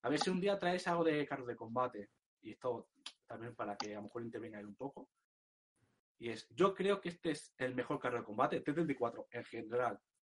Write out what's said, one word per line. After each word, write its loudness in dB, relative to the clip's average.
a 2
ver 4
si 2
un 2
día 2
traes 2
algo 4
de 6
carro -4
de -4
combate, -2
y -10
esto -4
también -10
para -4
que -6
a -6
lo -8
mejor -8
intervenga -8
él -10
un -14
poco, -10
y -6
es, -8
yo 6
creo 2
que -2
este -2
es -6
el 0
mejor -2
carro 0
de -6
combate, 2
el -2
T 0
treinta 2
y 2
cuatro -2
en -6
general, -2